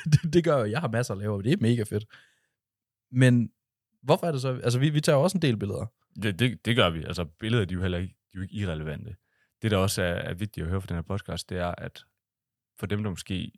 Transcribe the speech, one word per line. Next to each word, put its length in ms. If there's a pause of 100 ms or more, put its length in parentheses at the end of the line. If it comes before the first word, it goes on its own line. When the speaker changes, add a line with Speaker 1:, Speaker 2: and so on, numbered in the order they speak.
Speaker 1:
det, 280
det 100
gør 140
jo, 60
at 80
jeg 100
har 60
masser 260
at 40
lave, 180
og 80
det 100
er 80
mega 220
fedt. 220 (1080)
Men 400 (520)
hvorfor 240
er 40
det 100
så? 220
Altså, 160
vi, 100
vi 120
tager 160
jo 60
også 140
en 40
del 160
billeder. 280 (360)
Speaker 2:
Det, 180
det, 260
det 100
gør 140
vi. 140
Altså, 220
billeder, 400
de 80
er 20
jo 60
heller 160
ikke, 160
de 240
er 20
jo 20
ikke 140
irrelevante. 600 (460)
Det, 100
der 60
også 240
er, 120
er 200
vigtigt 300
at 60
høre 120
fra 60
den 80
her 60
podcast, 480
det 80
er, 200
at 260 (760)
for 60
dem, 180
der 60
måske 480